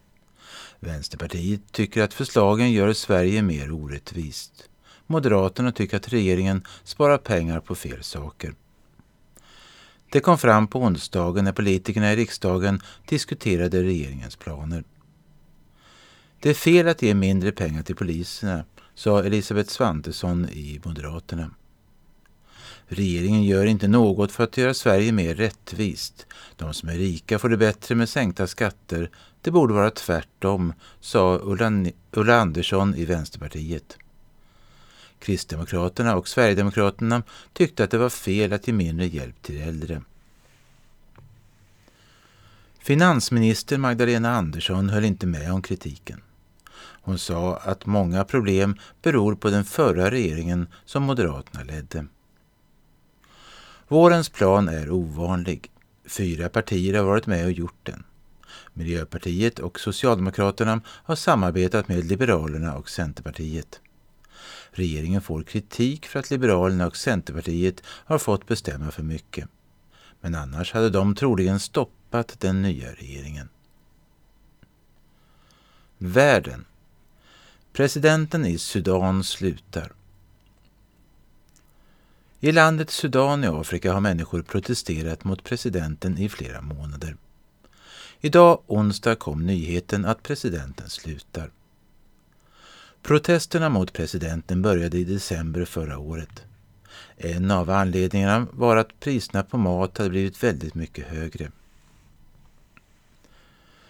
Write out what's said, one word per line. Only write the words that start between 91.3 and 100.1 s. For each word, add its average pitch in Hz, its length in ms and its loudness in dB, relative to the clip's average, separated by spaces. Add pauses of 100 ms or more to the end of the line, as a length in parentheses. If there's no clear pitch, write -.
Protesterna 160 640 2
mot 98 240 0
presidenten 82 720 -4
började 87 360 0
i 90 60 0
december 85 600 -4
förra 76 340 -8
året. 78 460 -12 (720)
En 87 340 -2
av 90 200 0
anledningarna 98 840 2
var 120 240 4
att - 240 0
priserna 120 440 -4
på - 140 -6
mat 92 400 0
hade 101 120 0